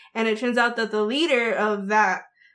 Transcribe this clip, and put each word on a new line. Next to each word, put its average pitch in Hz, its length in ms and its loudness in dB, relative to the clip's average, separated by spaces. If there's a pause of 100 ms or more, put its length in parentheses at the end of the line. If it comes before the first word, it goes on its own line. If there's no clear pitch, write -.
(140)
And 226 140 -2
it 214 100 0
turns 247 180 -2
out 240 200 0
that 220 160 -2
the 214 100 0
leader 240 500 0
of 202 360 -2
that, 202 340 2 (320)